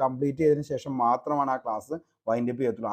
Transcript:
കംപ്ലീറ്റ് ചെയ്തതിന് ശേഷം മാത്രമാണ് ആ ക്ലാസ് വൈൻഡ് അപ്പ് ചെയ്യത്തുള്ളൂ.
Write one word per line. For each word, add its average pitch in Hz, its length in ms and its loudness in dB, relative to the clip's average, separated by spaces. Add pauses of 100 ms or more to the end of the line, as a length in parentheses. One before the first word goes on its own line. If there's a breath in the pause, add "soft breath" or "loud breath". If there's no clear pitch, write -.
കംപ്ലീറ്റ് 135 400 0
ചെയ്തതിന് 147 300 4
ശേഷം 135 200 -6 (120)
മാത്രമാണ് 135 500 2
ആ - 100 -2
ക്ലാസ് 113 300 -6 (340)
വൈൻഡ് 120 240 0
അപ്പ് 123 100 -4
ചെയ്യത്തുള്ളൂ. 113 300 0